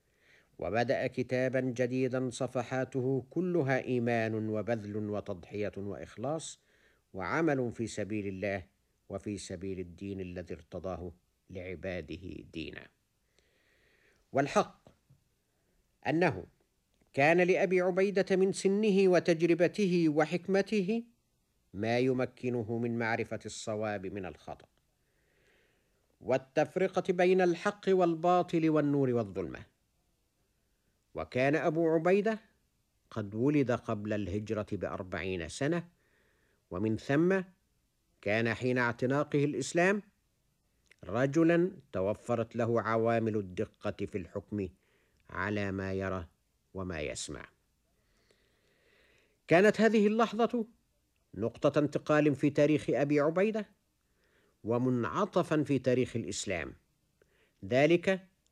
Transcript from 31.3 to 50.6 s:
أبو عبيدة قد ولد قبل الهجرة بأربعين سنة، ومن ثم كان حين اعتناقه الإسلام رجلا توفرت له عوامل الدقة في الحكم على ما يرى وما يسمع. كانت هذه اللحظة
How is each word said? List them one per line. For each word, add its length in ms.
أبو 320
عبيدة 500
قد 240
ولد 380
قبل 400
الهجرة 600
بأربعين 760
سنة، 400
ومن 260
ثم 440
كان 340
حين 240
اعتناقه 680
الإسلام 580
رجلا 680
توفرت 640
له 240
عوامل 560
الدقة 720
في 120
الحكم 500
على 420
ما 200
يرى 340
وما 260
يسمع. 480
كانت 320
هذه 260
اللحظة 600